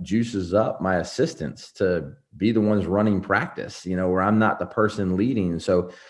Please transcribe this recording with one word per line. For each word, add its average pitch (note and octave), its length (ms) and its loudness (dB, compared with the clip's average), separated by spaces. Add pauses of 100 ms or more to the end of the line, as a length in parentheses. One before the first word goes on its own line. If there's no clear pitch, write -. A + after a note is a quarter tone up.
juices G2 520 -2
up - 260 0
my F#2 160 0
assistants - 760 -4
to E2+ 420 -2 (240)
be G#2 120 2
the A2 120 2
ones G#2 240 2
running G2+ 340 2
practice, - 640 -4
you F#2 100 -4
know, F#2 140 0
where F#2 140 2
I'm G#2+ 160 4
not G#2+ 200 4
the F2 60 -4
person G2 540 0
leading. G2+ 400 0
So F2+ 320 0 (200)